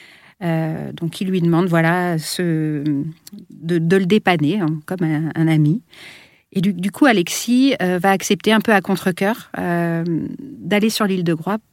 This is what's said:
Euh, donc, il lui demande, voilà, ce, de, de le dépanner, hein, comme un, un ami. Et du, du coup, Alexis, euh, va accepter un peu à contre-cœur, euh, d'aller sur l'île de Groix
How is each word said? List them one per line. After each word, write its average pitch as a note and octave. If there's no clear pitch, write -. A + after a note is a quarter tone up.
Euh, D#3+
donc, E3
il F#3+
lui F#3
demande, E3+
voilà, E3+
ce, D#3
de, E3+
de E3
le F#3+
dépanner, F3+
hein, D#3
comme F3+
un, D#3
un D#3+
ami. D#3
Et G3
du, F#3+
du F3+
coup, -
Alexis, B3
euh, F3+
va G3
accepter G3
un A3
peu G#3+
à F#3+
contre-cœur, F#3+
euh, E3+
d'aller G#3
sur G#3+
l'île F#3
de E3+
Groix F#3